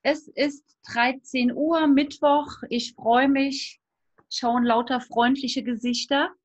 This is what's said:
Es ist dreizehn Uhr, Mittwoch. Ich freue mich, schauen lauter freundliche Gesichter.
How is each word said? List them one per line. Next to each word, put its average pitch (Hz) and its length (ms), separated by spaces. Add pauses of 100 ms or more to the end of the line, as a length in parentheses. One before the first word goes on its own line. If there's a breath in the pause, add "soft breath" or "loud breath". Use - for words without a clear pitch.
Es 294 260
ist - 380 (180)
dreizehn 247 680
Uhr, 320 320
Mittwoch. 294 840
Ich 233 260
freue 247 340
mich, 269 500 (520)
schauen 240 320
lauter 240 360
freundliche 247 640
Gesichter. 247 680 (140)